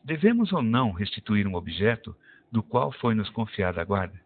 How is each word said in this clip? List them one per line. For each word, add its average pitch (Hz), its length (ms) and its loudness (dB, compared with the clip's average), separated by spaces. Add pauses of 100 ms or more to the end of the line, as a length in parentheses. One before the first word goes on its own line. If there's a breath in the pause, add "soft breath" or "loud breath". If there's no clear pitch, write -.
devemos 202 480 2
ou 156 100 0
não 117 280 4
restituir 101 560 0
um 92 80 -2
objeto 90 600 -2 (360 soft breath)
do 110 120 0
qual 131 300 0
foi 117 220 0
nos 107 160 -2
confiada 92 500 -4
a 85 40 -4
guarda? 92 420 -4